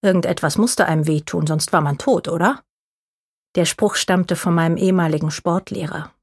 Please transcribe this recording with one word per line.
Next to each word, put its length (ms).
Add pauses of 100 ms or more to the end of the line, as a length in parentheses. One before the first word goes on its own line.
irgendetwas 560
musste 280
einem 220
wehtun, 400
sonst 260
war 80
man 160
tot, 300
oder? 340 (920)
Der 100
Spruch 300
stammte 400
von 180
meinem 240
ehemaligen 540
Sportlehrer 800 (100)